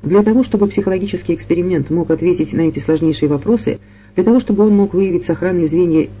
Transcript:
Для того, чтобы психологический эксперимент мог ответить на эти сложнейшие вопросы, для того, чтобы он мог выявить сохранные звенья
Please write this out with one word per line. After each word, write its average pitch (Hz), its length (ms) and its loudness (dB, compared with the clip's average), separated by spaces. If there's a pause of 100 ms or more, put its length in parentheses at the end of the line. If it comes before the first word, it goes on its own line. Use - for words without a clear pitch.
Для 185 180 2
того, 220 220 2
чтобы 202 240 0
психологический 190 640 -2
эксперимент 175 560 -2
мог 165 220 0
ответить 175 420 0
на 160 80 -2
эти 160 180 0
сложнейшие 156 500 0
вопросы, 202 500 -2 (360)
для 185 80 0
того, 233 160 4
чтобы 208 260 0
он 208 100 4
мог 196 180 2
выявить 180 320 0
сохранные 175 420 -2
звенья 160 400 2 (120)